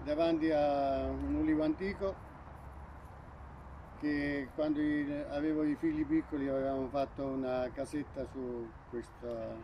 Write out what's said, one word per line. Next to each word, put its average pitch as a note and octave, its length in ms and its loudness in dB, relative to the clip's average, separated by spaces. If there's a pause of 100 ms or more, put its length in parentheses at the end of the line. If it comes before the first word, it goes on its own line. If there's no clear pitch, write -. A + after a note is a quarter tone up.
davanti D#3+ 460 4
a C#3 540 4
un C#3 300 0
ulivo D#3 300 4
antico F#3+ 500 0 (1800)
che C#3+ 560 0
quando D3+ 260 2
i-, D3 500 2
avevo D3+ 340 2
i D3 120 4
figli D#3 300 2
piccoli D3+ 420 2
avevamo C3+ 400 0
fatto C3+ 380 0
una B2+ 460 0
casetta C#3 520 -4
su A#2+ 440 -6 (200)
questa A#2 760 -6